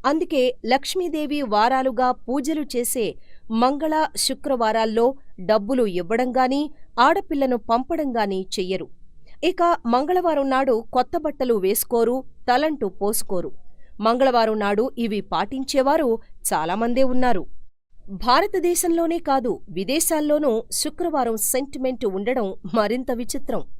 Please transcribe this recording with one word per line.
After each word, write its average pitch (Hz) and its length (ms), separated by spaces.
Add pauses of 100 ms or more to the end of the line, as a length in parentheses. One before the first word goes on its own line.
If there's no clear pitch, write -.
అందుకే 311 320 (300)
లక్ష్మీదేవి 302 640 (160)
వారాలుగా 254 540 (180)
పూజలు 294 380 (100)
చేసే 240 320 (560)
మంగళ, 294 320 (300)
శుక్రవారాల్లో 226 840 (440)
డబ్బులు 220 340 (180)
ఇవ్వడం 226 360
గాని, 262 220 (460)
ఆడపిల్లను 277 520 (120)
పంపడం 269 480
గాని 196 220 (160)
చెయ్యరు. 185 320 (600)
ఇక 370 120 (320)
మంగళవారం 302 600
నాడు 254 220 (200)
కొత్త 254 300
బట్టలు 254 300 (100)
వేసుకోరు, 233 500 (340)
తలంటు 269 400 (100)
పోసుకోరు. 196 520 (560)
మంగళవారం 233 580
నాడు 208 200 (200)
ఇవి 202 160 (120)
పాటించేవారు 262 760 (400)
చాలామందే 220 640
ఉన్నారు. 247 300 (840)
భారతదేశంలోనే 339 920 (100)
కాదు, 247 240 (240)
విదేశాల్లోనూ 302 720 (300)
శుక్రవారం 302 560 (160)
సెంటిమెంట్ 254 520 (140)
ఉండడం 220 300 (300)
మరింత 233 320 (100)
విచిత్రం. 233 420 (160)